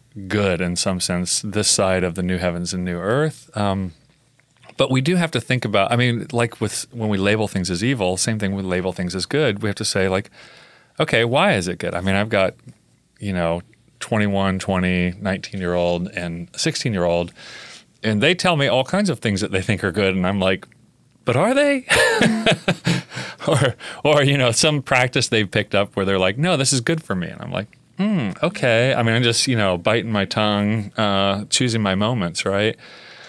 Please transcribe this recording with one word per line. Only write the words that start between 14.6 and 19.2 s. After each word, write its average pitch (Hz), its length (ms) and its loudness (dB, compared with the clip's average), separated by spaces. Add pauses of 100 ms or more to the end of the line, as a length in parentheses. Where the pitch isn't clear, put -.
nineteen-year-old, 87 880 -2
and 87 440 -8
sixteen-year-old, 87 800 -2 (680)
and 107 200 0
they 165 120 4
tell 180 220 2
me 139 100 2
all 127 180 2
kinds 196 240 0
of 131 120 -2